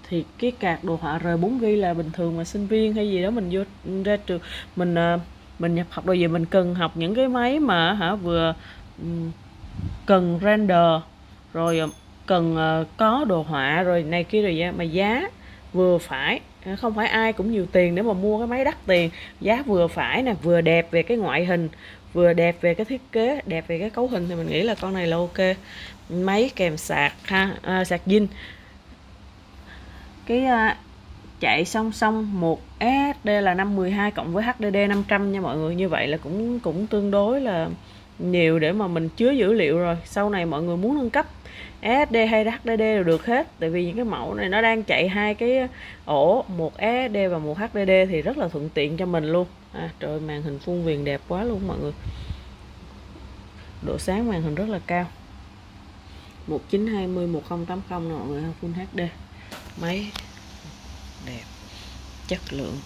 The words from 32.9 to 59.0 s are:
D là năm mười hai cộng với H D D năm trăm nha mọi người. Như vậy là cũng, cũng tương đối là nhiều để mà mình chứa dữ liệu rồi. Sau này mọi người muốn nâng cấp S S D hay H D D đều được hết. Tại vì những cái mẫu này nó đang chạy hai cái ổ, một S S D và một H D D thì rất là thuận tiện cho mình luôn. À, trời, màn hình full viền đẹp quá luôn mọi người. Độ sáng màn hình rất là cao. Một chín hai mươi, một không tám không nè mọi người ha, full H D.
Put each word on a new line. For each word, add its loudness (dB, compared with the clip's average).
D 2
là 4
năm 0
mười 2
hai 0
cộng -4
với 0
H 0
D -2
D 0
năm 2
trăm 2
nha -2
mọi -2
người. -2
Như 0
vậy 0
là 0
cũng, -4
cũng -2
tương 0
đối 2
là -2
nhiều 4
để 2
mà 0
mình -2
chứa 2
dữ 4
liệu 4
rồi. 2
Sau -2
này 0
mọi -2
người 0
muốn 0
nâng 0
cấp 0
S -10
S -2
D 0
hay 4
H 2
D -4
D 0
đều 2
được 2
hết. 2
Tại -2
vì 0
những -4
cái -2
mẫu -4
này -2
nó 2
đang 2
chạy 2
hai 0
cái 0
ổ, 4
một -4
S 0
S -6
D -2
và -2
một -4
H -4
D -4
D 4
thì 0
rất -2
là -2
thuận -6
tiện -2
cho -2
mình 0
luôn. 2
À, -8
trời, -6
màn -8
hình -6
full -2
viền -2
đẹp -2
quá -4
luôn -4
mọi -4
người. -6
Độ -4
sáng -2
màn -2
hình -2
rất -4
là -4
cao. -2
Một -4
chín 0
hai -2
mươi, -2
một -2
không -6
tám -8
không -6
nè -6
mọi -8
người -6
ha, -6
full -6
H -10
D. -4